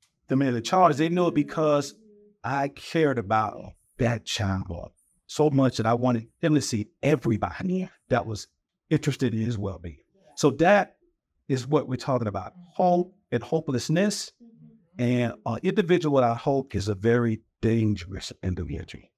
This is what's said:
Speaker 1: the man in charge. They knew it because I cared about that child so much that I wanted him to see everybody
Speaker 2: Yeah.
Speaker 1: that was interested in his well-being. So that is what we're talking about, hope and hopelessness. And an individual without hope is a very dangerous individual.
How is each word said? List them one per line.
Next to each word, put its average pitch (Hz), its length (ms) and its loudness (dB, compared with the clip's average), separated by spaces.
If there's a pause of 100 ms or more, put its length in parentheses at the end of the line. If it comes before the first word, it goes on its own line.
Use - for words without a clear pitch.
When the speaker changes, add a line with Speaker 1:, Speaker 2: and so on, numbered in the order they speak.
(280)
Speaker 1:
the 135 80 0
man 135 200 2
in 113 80 -2
charge. 170 340 4
They 160 120 0
knew 175 180 2
it 156 80 0
because 147 600 0 (480)
I 139 260 -2
cared 143 480 0
about 107 560 -2 (240)
that 117 280 -2
child 95 680 -4 (360)
so 151 220 2
much 135 280 2
that 110 80 -2
I 113 80 2
wanted 120 340 0 (120)
him 156 160 2
to 139 60 4
see 107 280 -4 (120)
everybody 123 800 -2
Speaker 2:
Yeah. 185 80 -6 (220)
Speaker 1:
that 123 160 0
was 107 220 -10 (420)
interested 139 440 0
in 110 80 -2
his 113 160 -2
well-being. 90 420 -10 (360)
So 147 160 4
that 180 460 2 (500)
is 127 200 -4
what 147 200 2
we're - 100 -4
talking 123 300 -2
about, 95 260 -8 (200)
hope 180 420 2 (160)
and 120 120 -2
hopelessness. 160 880 -2 (680)
And 120 360 0 (120)
an 117 180 -4
individual 175 520 2
without 120 220 4
hope 135 380 -2
is 95 120 -2
a 104 80 -2
very 117 460 2 (200)
dangerous 107 680 -2 (120)
individual. 87 600 -6 (140)